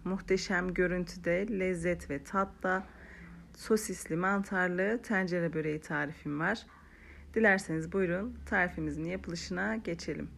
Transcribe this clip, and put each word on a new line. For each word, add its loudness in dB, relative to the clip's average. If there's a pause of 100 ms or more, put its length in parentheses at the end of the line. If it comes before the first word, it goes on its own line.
muhteşem 2
görüntüde, 0
lezzet 0
ve -4
tatta 0 (720)
sosisli 0
mantarlı 2
tencere 2
böreği -2
tarifim -2
var. 0 (680)
Dilerseniz 4
buyurun 0
tarifimizin 0
yapılışına -4
geçelim. -4